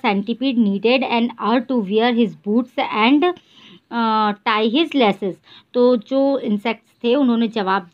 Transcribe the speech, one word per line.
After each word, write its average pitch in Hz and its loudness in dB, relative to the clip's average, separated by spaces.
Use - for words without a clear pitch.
centipede 226 -2
needed 220 2
an 233 0
hour 233 0
to 247 0
wear 220 0
his 226 2
boots 247 -2
and, 269 2
अ, 220 0
tie 220 -2
his 320 0
laces। 202 0
तो 247 4
जो 269 0
इंसेक्ट्स 214 -6
थे 233 2
उन्होंने 240 2
जवाब 196 -2